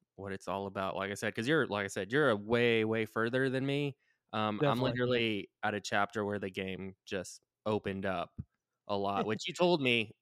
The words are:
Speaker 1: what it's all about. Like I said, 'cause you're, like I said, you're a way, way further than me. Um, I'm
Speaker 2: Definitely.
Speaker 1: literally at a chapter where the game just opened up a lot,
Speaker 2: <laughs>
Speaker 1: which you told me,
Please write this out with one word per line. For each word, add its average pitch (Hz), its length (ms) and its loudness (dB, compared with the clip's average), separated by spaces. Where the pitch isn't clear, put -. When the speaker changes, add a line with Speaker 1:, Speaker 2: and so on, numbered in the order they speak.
Speaker 1:
what 98 160 -8
it's - 160 -8
all 98 180 -4
about. 95 300 -4
Like 98 160 -4
I - 20 -4
said, 104 200 -4
'cause 113 140 -2
you're, 151 200 2
like 101 160 -2
I 98 40 -4
said, 98 240 -6
you're 143 180 4
a 107 60 4
way, 113 480 4
way 110 220 0
further 123 440 0
than 131 160 -2
me. 139 300 -2
Um, 107 320 0
I'm 117 140 2
Speaker 2:
Definitely. 127 200 0
Speaker 1:
literally 117 500 0
at 104 100 0
a 101 60 -2
chapter 104 440 0
where 104 160 -2
the 98 100 -4
game 95 460 -6
just - 360 -8
opened 101 400 -2
up 90 260 -2
a 104 80 0
lot, 98 300 0
Speaker 2:
<laughs> - 0 -
Speaker 1:
which 107 220 -4
you 165 60 -8
told 175 280 4
me, 117 400 2